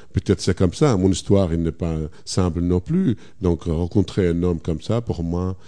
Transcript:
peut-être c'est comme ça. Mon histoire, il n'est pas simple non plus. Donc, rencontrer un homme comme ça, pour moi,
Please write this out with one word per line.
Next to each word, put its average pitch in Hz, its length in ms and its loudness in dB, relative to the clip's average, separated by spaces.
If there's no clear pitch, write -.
peut-être 104 260 2
c'est 92 160 0
comme 90 200 2
ça. 139 200 4
Mon 92 140 4
histoire, 95 440 2
il 85 100 0
n'est 82 80 0
pas 82 260 -4
simple 87 380 0
non 90 180 2
plus. 165 380 0
Donc, 85 220 2
rencontrer 87 640 0
un 85 160 0
homme 87 160 0
comme 80 220 -4
ça, 117 200 -2
pour 92 220 -6
moi, 90 340 -2